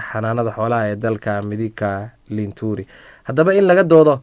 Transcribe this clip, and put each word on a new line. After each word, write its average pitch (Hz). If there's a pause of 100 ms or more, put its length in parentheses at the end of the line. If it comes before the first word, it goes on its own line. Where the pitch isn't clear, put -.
(120)
xanaanada 113
xoolaha 110
ee -
dalka 107
Midika 104 (180)
Linturi. 104 (420)
Haddaba 156
in 202
laga 180
doodo 156